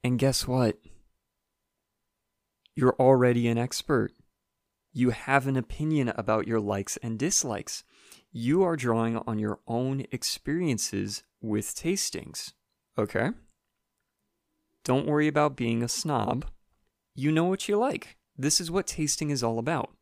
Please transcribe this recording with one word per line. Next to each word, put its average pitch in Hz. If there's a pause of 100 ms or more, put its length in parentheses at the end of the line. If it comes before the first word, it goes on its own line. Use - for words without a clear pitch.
And 123
guess 135
what? 127 (2000)
You're 127
already 123
an 113
expert. 120 (800)
You 123
have 135
an 135
opinion 143
about 110
your 113
likes 101
and 113
dislikes. 131 (480)
You 135
are 170
drawing 117
on 110
your 107
own 131
experiences 117 (160)
with 107
tastings, - (440)
okay? 110 (1500)
Don't 139
worry 151
about 147
being 117
a 120
snob. 127 (720)
You 143
know 160
what 185
you 208
like. - (200)
This 143
is 165
what 185
tasting 151
is 135
all 113
about. 131 (120)